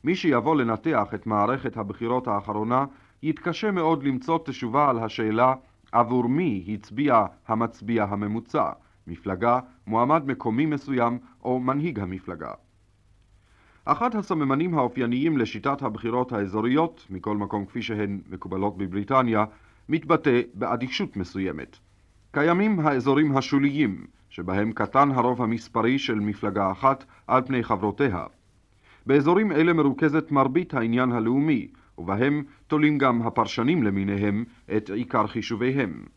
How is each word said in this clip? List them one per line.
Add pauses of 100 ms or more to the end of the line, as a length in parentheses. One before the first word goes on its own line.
מי
שיבוא
לנתח
את
מערכת
הבחירות
האחרונה, (380)
יתקשה
מאוד
למצוא
תשובה
על
השאלה (380)
עבור
מי
הצביע (240)
המצביע
הממוצע, (360)
מפלגה, (260)
מועמד
מקומי
מסוים (260)
או
מנהיג
המפלגה. (1300)
אחד
הסממנים
האופייניים
לשיטת
הבחירות
האזוריות,
מכל
מקום
כפי
שהן (100)
מקובלות
בבריטניה, (440)
מתבטא (140)
באדישות
מסוימת. (520)
קיימים
האזורים
השוליים, (240)
שבהם
קטן
הרוב
המספרי
של
מפלגה
אחת (220)
על
פני
חברותיה. (840)
באזורים
אלה
מרוכזת
מרבית
העניין
הלאומי, (300)
ובהם (220)
תולים
גם
הפרשנים
למיניהם (320)
את
עיקר
חישוביהם. (120)